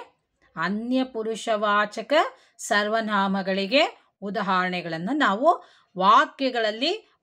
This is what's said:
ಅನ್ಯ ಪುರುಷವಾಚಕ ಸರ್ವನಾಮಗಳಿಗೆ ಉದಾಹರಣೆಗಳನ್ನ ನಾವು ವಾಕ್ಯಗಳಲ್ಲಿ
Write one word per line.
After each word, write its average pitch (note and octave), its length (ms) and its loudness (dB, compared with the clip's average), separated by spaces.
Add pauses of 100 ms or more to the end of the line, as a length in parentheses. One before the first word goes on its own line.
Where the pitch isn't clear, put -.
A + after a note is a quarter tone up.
(560)
ಅನ್ಯ A3 480 -2
ಪುರುಷವಾಚಕ G#3+ 1080 -2 (460)
ಸರ್ವನಾಮಗಳಿಗೆ G#3 1400 0 (220)
ಉದಾಹರಣೆಗಳನ್ನ F3+ 880 -4
ನಾವು C4+ 520 2 (340)
ವಾಕ್ಯಗಳಲ್ಲಿ A#3+ 1120 2 (100)